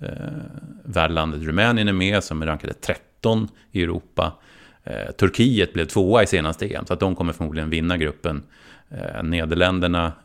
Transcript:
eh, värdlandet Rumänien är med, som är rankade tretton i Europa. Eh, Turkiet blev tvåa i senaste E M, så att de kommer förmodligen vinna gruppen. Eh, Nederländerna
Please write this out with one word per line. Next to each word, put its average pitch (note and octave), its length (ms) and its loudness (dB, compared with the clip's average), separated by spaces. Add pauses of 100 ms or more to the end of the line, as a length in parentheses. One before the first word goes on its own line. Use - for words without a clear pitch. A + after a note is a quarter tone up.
eh, - 60 -8 (760)
värdlandet D#2+ 580 0
Rumänien G#2 460 2
är G2 40 2
med, F#2+ 320 2
som D#2 180 -6
är D#2 40 -4
rankade D2+ 260 -4
tretton - 760 -2 (240)
i F#2 100 0
Europa. E2+ 500 -2 (520)
Eh, G1+ 280 -8
Turkiet G#2 600 4
blev E2+ 120 0
tvåa G#2 380 4
i F#2+ 40 6
senaste E2 400 0
E - 80 -6
M, - 120 -8
så F2+ 80 -2
att F2 60 -6
de F#2+ 140 2
kommer E2+ 180 -2
förmodligen D#2 380 -4
vinna E2 260 0
gruppen. D2+ 460 -4 (480)
Eh, G1+ 320 -8
Nederländerna E2+ 920 2 (120)